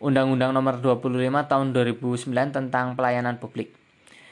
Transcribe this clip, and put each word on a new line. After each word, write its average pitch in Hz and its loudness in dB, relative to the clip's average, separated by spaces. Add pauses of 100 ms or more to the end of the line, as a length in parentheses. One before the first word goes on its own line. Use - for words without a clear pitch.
Undang-Undang 131 2
Nomor 131 0
dua 123 2
puluh 127 0
lima 139 0
Tahun 139 0
dua 123 2
ribu 120 -2
sembilan 127 -2
tentang 127 -2
pelayanan 123 0
publik. - -10 (560)